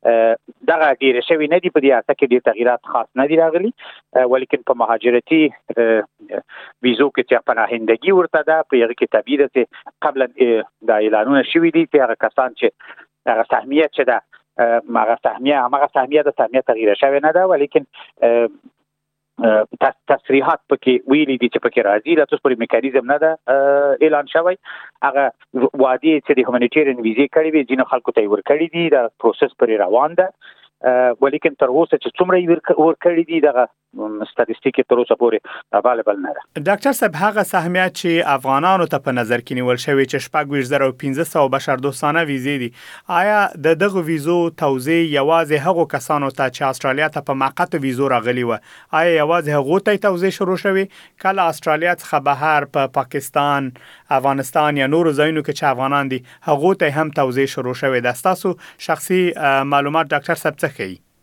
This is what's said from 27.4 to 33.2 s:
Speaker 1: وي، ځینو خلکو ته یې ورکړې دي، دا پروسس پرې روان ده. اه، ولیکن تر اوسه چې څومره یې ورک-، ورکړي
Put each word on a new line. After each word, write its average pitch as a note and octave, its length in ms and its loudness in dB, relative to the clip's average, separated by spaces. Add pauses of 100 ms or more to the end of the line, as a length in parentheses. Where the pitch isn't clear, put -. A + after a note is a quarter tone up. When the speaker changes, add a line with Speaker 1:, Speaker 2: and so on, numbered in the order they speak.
Speaker 1:
وي، D3+ 120 2
ځینو C3 200 -2
خلکو B2+ 280 -4
ته A2+ 100 2
یې G#2 40 0
ورکړې C#3 460 0
دي، E3+ 160 -2
دا C3 200 2
پروسس - 440 -2 (100)
پرې A#2 80 2
روان A2 440 0
ده. F#3 180 0 (520)
اه، B2+ 360 2
ولیکن C#3+ 380 0
تر C#3+ 80 2
اوسه C#3+ 300 2
چې - 120 -4 (120)
څومره F#3 160 2
یې F3+ 120 0
ورک-، E3 300 0
ورکړي E3 480 2